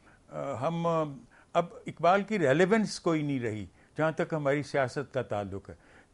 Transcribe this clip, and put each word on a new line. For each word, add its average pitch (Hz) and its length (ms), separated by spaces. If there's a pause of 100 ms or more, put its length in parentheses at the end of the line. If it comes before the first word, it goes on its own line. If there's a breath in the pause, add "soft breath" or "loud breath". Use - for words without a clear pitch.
(320 soft breath)
अ, 139 280
हम, 165 260
अ, 165 180 (540 soft breath)
अब 170 300
इकबाल 175 360
की 214 140
रेलेवेंस 180 600
कोई 160 240
नहीं 143 160
रही 107 300 (280 soft breath)
जहाँ 156 160
तक 170 200
हमारी 147 300
सियासत 131 500
का 123 100
ताल्लुक 101 460
है। 85 80 (360 soft breath)